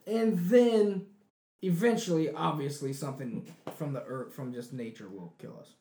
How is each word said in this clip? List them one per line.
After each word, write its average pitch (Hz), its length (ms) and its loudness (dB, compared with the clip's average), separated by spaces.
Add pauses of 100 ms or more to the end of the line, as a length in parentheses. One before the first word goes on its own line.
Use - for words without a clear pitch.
And 220 320 2 (120)
then 214 580 6 (540)
eventually, 180 680 2
obviously, 143 600 -2
something 131 560 -8 (300)
from 147 160 -4
the 123 100 -6
earth, 123 300 -8
from 127 180 -8
just 120 220 -10
nature 113 340 -10
will 92 300 -14
kill - 200 -16
us. - 240 -20